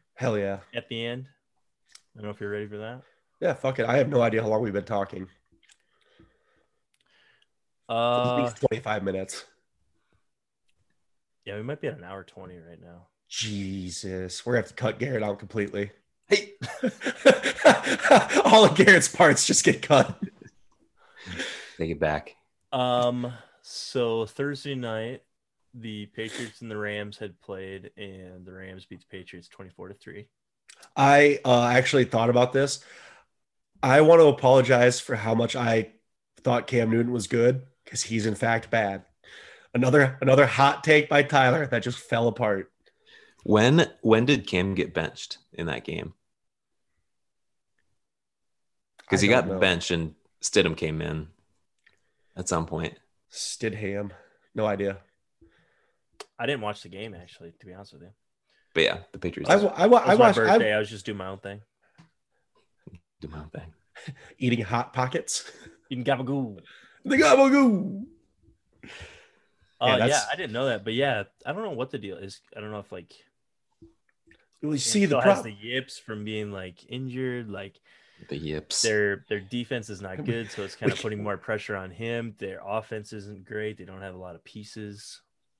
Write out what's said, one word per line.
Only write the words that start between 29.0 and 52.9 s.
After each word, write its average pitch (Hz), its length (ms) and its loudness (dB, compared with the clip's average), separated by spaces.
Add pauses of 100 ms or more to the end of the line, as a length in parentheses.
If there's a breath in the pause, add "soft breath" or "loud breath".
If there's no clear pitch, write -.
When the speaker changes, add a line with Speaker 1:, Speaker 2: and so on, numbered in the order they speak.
Speaker 2:
the - 100 -20
Patriots 92 380 -20
twenty-four 92 400 -20
to 98 60 -18
three. - 340 -20 (680 soft breath)
Speaker 1:
I, 143 480 6
uh, 120 220 4
actually 127 400 2
thought 117 240 0
about 123 220 2
this. 139 280 -2 (1000 soft breath)
I 139 180 6
want 165 200 10
to 156 60 10
apologize 127 720 6
for - 160 -6
how 110 180 -2
much 117 200 0
I 113 380 0 (500)
thought 120 240 0
Cam 117 240 0
Newton 117 220 2
was 110 140 -4
good, 123 360 2 (220)
'cause - 180 -8
he's 110 240 -2
in 107 80 -2
fact 113 360 -2
bad. 101 340 -2 (720 loud breath)
Another, 131 460 4
another 135 260 6
hot 139 380 2
take 151 240 4
by 147 140 4
Tyler 139 440 4
that 117 160 -2
just 123 160 -6
fell 117 300 -2
apart. 104 420 -2 (760 soft breath)
Speaker 3:
When, 120 460 6 (120)
when 113 240 4
did 127 200 0
Cam 95 280 -2
get - 200 -2
benched - 440 -8 (140)
in 85 140 -8
that 64 180 -8
game? 82 300 -10 (3000)
'Cause 95 140 2
Speaker 1:
I 101 40 6
Speaker 3:
he 107 60 4
Speaker 1:
don't 120 140 4
Speaker 3:
got 95 80 -6
Speaker 1:
know. 92 60 -6
Speaker 3:
benched 90 300 2
and 82 240 -4 (280)
Stidham 85 340 0
came 78 260 -6
in 78 260 -8 (1080)
at 87 120 -10
some 82 180 -2
point. 82 320 -8 (320)